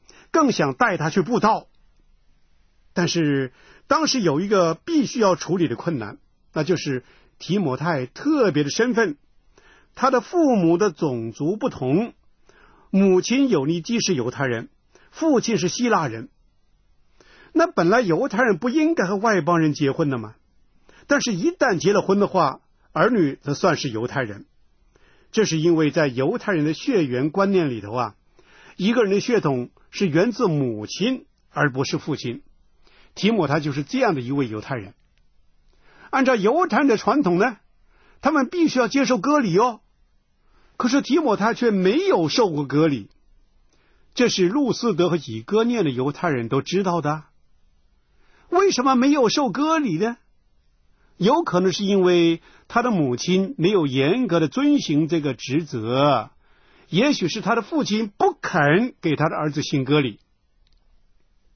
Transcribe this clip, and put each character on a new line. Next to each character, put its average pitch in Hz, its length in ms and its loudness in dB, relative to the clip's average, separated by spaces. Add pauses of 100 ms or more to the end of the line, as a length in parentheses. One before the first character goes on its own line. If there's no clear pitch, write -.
(320)
更 302 200 4
想 139 220 0
带 208 240 0
他 151 120 -4
去 190 120 0
布 220 180 -2
道。 208 280 0 (1200)
但 175 160 -2
是 143 460 -2 (340)
当 311 180 2
时 269 140 -2
有 160 220 0
一 202 80 -6
个 175 240 2
必 302 320 -2
须 - 160 -6
要 185 160 4
处 - 180 -4
理 170 140 0
的 117 80 -6
困 170 200 -4
难， 107 200 -10 (340)
那 156 120 -4
就 170 140 0
是 131 260 -6 (340)
提 185 220 -4
摩 131 180 -2
太 147 300 -4
特 285 440 0
别 147 120 0
的 143 80 -4
身 233 240 -2
份。 226 220 0 (760)
他 254 160 0
的 247 100 2
父 285 360 2
母 170 220 4
的 208 120 0
种 123 420 -4
族 170 260 -4
不 262 120 -2
同， 143 440 -2 (760)
母 190 300 4
亲 262 300 2
友 147 160 2
尼 170 160 -2
基 233 180 -4
是 180 140 -2
犹 123 180 -2
太 139 140 -4
人， 117 240 -4 (420)
父 302 300 0
亲 220 160 -2
是 170 100 -2
希 240 220 -2
腊 170 180 0
人。 113 220 -10 (1200)
那 330 160 2
本 180 220 0
来 226 100 4
犹 202 300 0
太 214 140 -2
人 202 140 2
不 247 120 -4
应 311 260 0
该 208 100 0
和 196 120 -4
外 202 240 0
邦 165 180 0
人 156 140 2
结 139 180 0
婚 151 180 -2
的 131 80 -2
嘛， 107 180 -12 (720)
但 285 140 2
是 240 120 -2
一 220 180 -2
旦 240 260 0
结 175 140 2
了 202 100 2
婚 196 200 0
的 190 60 2
话， 160 340 -2 (320)
儿 185 160 2
女 165 320 0
则 143 120 -6
算 160 220 2
是 139 140 -6
犹 110 180 -4
太 135 140 -4
人。 104 240 -10 (880)
这 214 100 2
是 160 160 -2
因 165 160 2
为 151 160 2
在 156 160 0
犹 135 300 -2
太 214 160 -4
人 151 100 0
的 156 100 0
血 202 320 0
缘 127 240 -2
观 196 220 0
念 170 180 2
里 113 120 -6
头 101 100 -14
啊， 117 240 -4 (640)
一 208 160 0
个 240 100 4
人 196 80 0
的 202 80 2
血 226 220 0
统 123 300 -2 (200)
是 202 160 -2
源 170 240 2
自 220 160 -2
母 123 400 -2
亲 254 380 -4 (240)
而 147 240 0
不 135 100 -2
是 160 140 -4
父 - 180 -6
亲。 113 260 -8 (720)
提 202 180 0
摩 185 160 0
太 147 140 0
就 147 100 -4
是 135 120 -6
这 254 160 -6
样 220 140 2
的 139 60 -4
一 123 140 -6
位 139 160 -2
犹 107 100 -6
太 135 160 -8
人。 101 180 -12 (1160)
按 262 160 2
照 254 100 4
犹 254 320 2
太 277 120 0
人 294 80 4
的 220 100 2
传 262 260 0
统 175 140 2
呢， 233 200 0 (640)
他 285 120 0
们 302 180 0
必 349 180 0
须 - 100 -2
要 240 120 2
接 277 160 0
受 247 120 2
割 285 220 0
礼 185 180 0
哦。 240 220 2 (1000)
可 240 120 -2
是 269 120 2
提 294 180 0
摩 247 180 0
太 214 160 0
却 240 180 0
没 196 280 2
有 262 280 2
受 196 220 2
过 147 160 -4
割 147 220 2
礼， 123 220 -4 (1040)
这 240 140 2
是 180 220 0
路 247 240 0
斯 233 200 -2
德 165 160 2
和 170 60 0
以 110 260 -8
哥 214 220 0
念 233 220 0
的 143 40 0
犹 127 220 -2
太 170 180 -6
人 117 200 -4
都 135 120 0
知 185 220 -2
道 175 160 0
的。 151 240 -4 (1300)
为 381 220 2
什 240 120 0
么 269 120 4
没 254 160 4
有 254 180 4
受 269 200 0
割 302 300 0
礼 196 180 -2
呢？ 233 200 -2 (960)
有 285 280 2
可 180 180 0
能 185 100 2
是 202 140 -4
因 196 160 2
为 170 400 4 (260)
他 233 160 0
的 247 80 0
母 143 240 0
亲 185 420 -2
没 170 120 2
有 175 180 2
严 147 400 0
格 165 140 0
的 156 80 0
遵 285 300 2
行 156 280 0
这 160 140 0
个 143 120 -4
职 139 300 -4
责， 123 680 0 (580)
也 247 240 2
许 180 160 -2
是 220 100 -6
他 190 160 -2
的 233 60 0
父 277 240 -4
亲 214 320 -4
不 370 160 2
肯 175 640 2
给 156 160 -2
他 151 140 0
的 151 80 -6
儿 151 140 -4
子 147 100 -6
行 139 240 -2
割 147 160 2
礼。 110 180 -4 (1400)